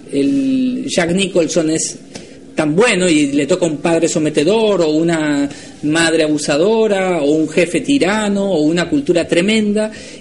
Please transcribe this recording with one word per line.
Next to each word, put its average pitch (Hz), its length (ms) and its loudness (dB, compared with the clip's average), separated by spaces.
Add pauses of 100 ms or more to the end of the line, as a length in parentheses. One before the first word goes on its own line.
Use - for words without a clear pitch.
(100)
el 135 800 0
Jack 170 240 0
Nicholson 175 580 0
es 156 260 -4 (580)
tan 151 200 0
bueno 185 340 2
y 147 240 2
le 143 140 0
toca 180 200 0
un 156 100 -2
padre 165 320 0
sometedor 175 720 0
o 160 80 2
una 156 600 0 (340)
madre 160 420 2
abusadora 185 960 0
o 143 100 2
un 156 160 0
jefe 170 340 0
tirano 196 680 0
o 160 120 0
una 170 260 0
cultura 160 400 0
tremenda, 208 640 0 (280)